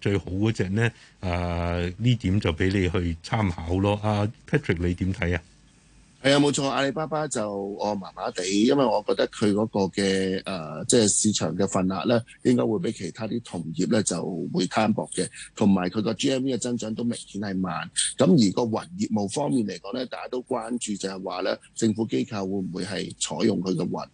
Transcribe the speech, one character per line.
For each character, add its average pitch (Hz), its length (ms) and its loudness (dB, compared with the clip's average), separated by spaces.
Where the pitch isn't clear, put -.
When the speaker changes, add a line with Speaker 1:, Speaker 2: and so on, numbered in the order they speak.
Speaker 1:
最 101 160 2
好 - 80 -2
嗰 101 280 0
隻 92 180 -2
呢？ 113 200 2
啊， 87 560 -2
呢 120 160 4
點 101 260 0
就 92 140 2
俾 92 140 0
你 95 200 2
去 87 340 0
參 110 280 0
考 82 240 -4
咯。 101 280 2
啊， 104 240 2
Patrick， 107 300 0
你 87 160 0
點 92 180 -2
睇 87 240 -2
啊？ - 60 -6
Speaker 2:
係 135 120 4
啊， 143 60 6
冇 143 100 6
錯， 139 160 0
阿 131 160 0
里 139 80 0
巴 156 160 -4
巴 151 220 -2
就 107 280 -4
我 101 380 -2
麻 90 220 -6
麻 95 160 -4
地， 92 100 -4
因 139 100 6
為 139 80 6
我 104 220 2
覺 98 80 2
得 123 140 2
佢 104 240 2
嗰 107 140 2
個 107 140 0
嘅， 95 640 0
呃， 78 420 -6
即 127 100 4
係 110 120 6
市 104 220 2
場 85 260 0
嘅 98 120 2
份 95 180 2
額 95 220 -2
呢， 120 120 4
應 127 140 4
該 123 80 2
會 110 160 0
比 110 100 -2
其 98 220 -6
他 110 160 -8
啲 117 160 -4
同 87 180 -8
業 90 160 0
呢 196 100 4
就 82 500 -4
會 90 140 2
攤 107 260 2
薄 80 220 -2
嘅， 85 140 -4
同 104 140 2
埋 92 200 4
佢 104 140 -4
個 113 120 0
G 139 180 0
M 131 120 0
V 135 100 0
嘅 110 40 0
增 123 180 -4
長 107 160 -4
都 117 120 -4
明 117 120 0
顯 - 240 -10
係 98 160 -4
慢。 87 320 -4
咁 127 80 4
而 131 280 6
個 123 100 0
雲 110 220 -2
業 107 140 -2
務 104 160 0
方 147 240 -2
面 120 120 2
嚟 92 140 -6
講 101 160 -12
呢， 127 120 -4
大 92 160 -10
家 107 40 -12
都 127 160 -4
關 117 360 -6
注 104 180 -4
就 95 120 -4
係 95 140 -8
話 90 200 -6
呢， 110 140 0
政 110 180 2
府 110 120 -2
機 131 180 -2
構 110 140 -6
會 98 80 -4
唔 95 260 -2
會 90 120 -4
係 87 340 -6
採 - 260 -4
用 98 160 2
佢 92 140 0
嘅 90 140 -2
雲 82 120 -4